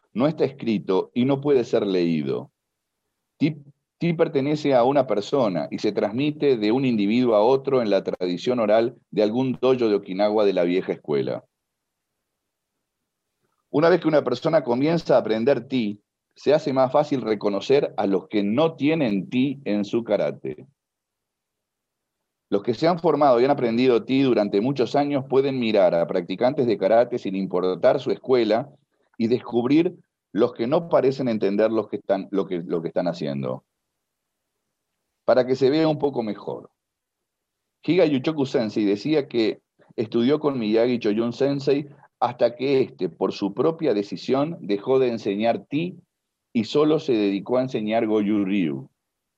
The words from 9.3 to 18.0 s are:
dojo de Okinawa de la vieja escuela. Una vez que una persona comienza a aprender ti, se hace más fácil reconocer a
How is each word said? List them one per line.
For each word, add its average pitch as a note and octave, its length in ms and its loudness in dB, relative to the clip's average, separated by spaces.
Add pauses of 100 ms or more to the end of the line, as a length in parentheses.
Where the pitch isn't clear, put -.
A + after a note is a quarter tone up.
dojo B2+ 280 2
de G#2 60 4
Okinawa G2+ 500 0
de G2 80 2
la F2+ 100 2
vieja F2+ 300 0
escuela. C2+ 500 -4 (2250)
Una D#3+ 180 4
vez F3 120 4
que E3 60 -2
una C#3+ 160 4
persona D3 400 0
comienza C#3+ 520 0
a A#2+ 40 4
aprender A2+ 480 0
ti, G#2+ 340 -4 (340)
se - 180 0
hace D3+ 200 0
más C3 180 2
fácil D3 300 0
reconocer G#2+ 760 0
a G#2 100 0